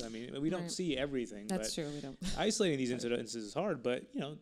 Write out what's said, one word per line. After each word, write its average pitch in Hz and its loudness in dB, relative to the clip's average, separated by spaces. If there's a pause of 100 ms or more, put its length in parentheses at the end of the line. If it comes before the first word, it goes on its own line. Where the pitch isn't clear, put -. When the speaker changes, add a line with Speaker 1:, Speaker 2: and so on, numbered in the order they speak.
Speaker 1:
I 117 -8
mean, 113 -6
we 151 2
don't 175 2
Speaker 2:
Right. 170 -4
Speaker 1:
see 160 0
everything, 120 -2
Speaker 2:
That's 110 0
Speaker 1:
but 170 -2
Speaker 2:
true, 147 -4
we 147 -6
don't. 135 -8 (120)
<laughs> - 0
Speaker 1:
isolating 185 4
these 123 2
Speaker 2:
Right. 117 -2
Speaker 1:
incidences 117 0
is 107 -6
hard, 160 0
but, 123 0
you 269 0
know, 151 -4